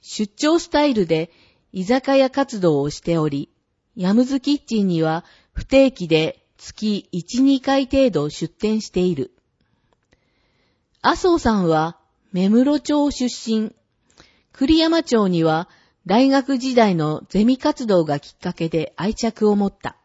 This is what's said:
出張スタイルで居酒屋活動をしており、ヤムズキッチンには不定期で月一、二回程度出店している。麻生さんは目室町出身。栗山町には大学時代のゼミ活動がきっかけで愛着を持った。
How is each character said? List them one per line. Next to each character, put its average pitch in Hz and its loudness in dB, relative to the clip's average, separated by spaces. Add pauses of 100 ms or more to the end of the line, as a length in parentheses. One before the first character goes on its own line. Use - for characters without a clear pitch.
出 - -8
張 311 0
ス - -14
タ 302 2
イ 285 2
ル 208 0
で 165 -2 (420)
居 185 -6
酒 262 0
屋 262 4
活 262 -4
動 156 2
を 143 -4
し - -14
て 170 -2
お 156 0
り、 143 -6 (460)
ヤ 185 0
ム 240 4
ズ 262 -2
キ 285 -2
ッ 285 -4
チ 220 -2
ン 196 0
に 165 0
は 160 -2 (260)
不 - -8
定 269 4
期 180 -10
で 156 -2 (120)
月 - -8
一、 185 -4
二 269 2
回 269 0
程 269 2
度 151 -2
出 - -10
店 214 -2
し - -14
て 185 -2
い 180 0
る。 135 -6 (1700)
麻 311 0
生 339 2
さ 226 0
ん 190 0
は 160 0 (340)
目 185 0
室 262 2
町 294 0
出 - -4
身。 220 -6 (760)
栗 311 2
山 330 2
町 220 0
に 175 0
は 160 0 (360)
大 233 4
学 269 0
時 254 -4
代 220 4
の 156 -2
ゼ 196 0
ミ 254 2
活 294 -4
動 185 2
が 143 -2
き - -20
っ - -20
か 180 -8
け 165 -4
で 160 -4
愛 208 -4
着 214 -2
を 208 2
持 202 0
っ 190 -8
た。 - -12